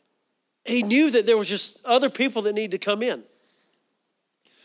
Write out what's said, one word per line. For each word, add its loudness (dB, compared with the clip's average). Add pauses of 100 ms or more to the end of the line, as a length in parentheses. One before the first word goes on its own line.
(640)
he 0
knew 2
that 2
there 4
was -4
just -4
other 2
people -2
that -2
needed -4
to -12
come -2
in. -4 (1400)